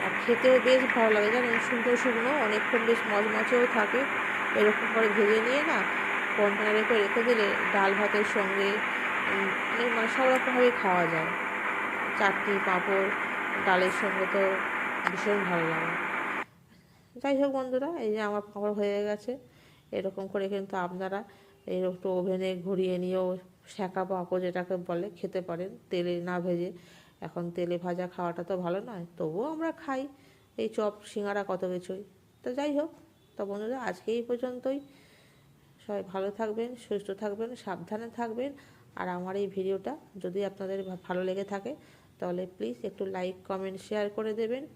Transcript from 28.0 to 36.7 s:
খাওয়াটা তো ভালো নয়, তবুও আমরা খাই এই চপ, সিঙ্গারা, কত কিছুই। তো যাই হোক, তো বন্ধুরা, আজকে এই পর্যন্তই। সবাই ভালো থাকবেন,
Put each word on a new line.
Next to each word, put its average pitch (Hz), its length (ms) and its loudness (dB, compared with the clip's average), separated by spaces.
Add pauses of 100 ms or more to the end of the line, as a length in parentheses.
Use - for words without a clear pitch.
খাওয়াটা 175 360 -4
তো 190 120 -2
ভালো 180 240 -2
নয়, 185 260 -10 (100)
তবুও 165 280 -4
আমরা 320 280 -4
খাই 269 360 -6 (480)
এই 226 120 -2
চপ, 214 240 0 (140)
সিঙ্গারা, 202 420 -2
কত 190 160 -2
কিছুই। 185 400 -6 (380)
তো 247 120 -4
যাই 285 240 0
হোক, 320 140 -2 (440)
তো 202 100 -4
বন্ধুরা, 220 360 -6
আজকে 190 300 -4
এই 240 100 0
পর্যন্তই। 254 580 -4 (1040)
সবাই 202 160 -4
ভালো 190 280 -4
থাকবেন, 226 460 -4